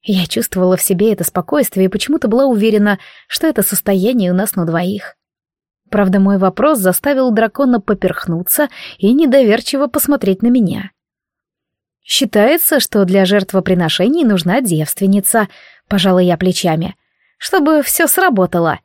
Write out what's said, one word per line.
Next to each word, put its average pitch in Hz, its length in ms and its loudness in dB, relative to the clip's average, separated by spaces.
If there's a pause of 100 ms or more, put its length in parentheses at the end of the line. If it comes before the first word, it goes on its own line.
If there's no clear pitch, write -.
Я 185 260 -2
чувствовала 185 500 -2
в - 40 -6
себе 208 300 0
это 196 120 -4
спокойствие 190 640 -2
и 190 40 0
почему-то 269 380 -4
была 240 180 2
уверена, 208 540 2 (280)
что - 200 -4
это 226 160 0
состояние 196 680 0
у 180 40 0
нас 202 200 -2
на 175 100 -2
двоих. 175 500 -4 (760)
Правда, 202 300 2
мой 196 180 4
вопрос 208 420 0
заставил 254 520 0
дракона 226 500 0
поперхнуться 180 880 -2 (280)
и 202 160 2
недоверчиво 269 760 2
посмотреть 240 540 -2
на 233 60 0
меня. 202 440 0 (1120)
«Считается, 269 760 0
что 202 260 0
для 190 200 2
жертвоприношений 190 960 0
нужна 196 380 0
девственница», 196 840 0 (400)
пожала 190 320 2
я 180 180 2
плечами, 175 580 -2 (420)
«чтобы 311 440 0
все - 260 -2
сработало». 185 760 0